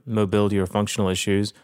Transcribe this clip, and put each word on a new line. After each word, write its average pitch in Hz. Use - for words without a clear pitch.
mobility 104
or 92
functional 104
issues, 98